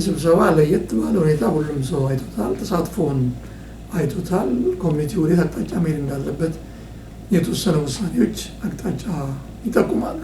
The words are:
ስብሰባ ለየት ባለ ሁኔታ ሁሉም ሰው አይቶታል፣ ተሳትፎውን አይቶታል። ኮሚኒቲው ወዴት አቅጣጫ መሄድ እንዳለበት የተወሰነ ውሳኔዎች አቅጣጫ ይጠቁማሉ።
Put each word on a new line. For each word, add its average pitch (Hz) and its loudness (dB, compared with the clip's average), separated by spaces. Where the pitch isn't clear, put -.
ስብሰባ 165 4
ለየት 156 4
ባለ 220 0
ሁኔታ 156 4
ሁሉም 151 0
ሰው 135 0
አይቶታል፣ 135 -2
ተሳትፎውን 165 0
አይቶታል። 175 0
ኮሚኒቲው 151 0
ወዴት 165 6
አቅጣጫ - -2
መሄድ 160 2
እንዳለበት 143 -2
የተወሰነ 180 2
ውሳኔዎች 165 0
አቅጣጫ - -4
ይጠቁማሉ። - 0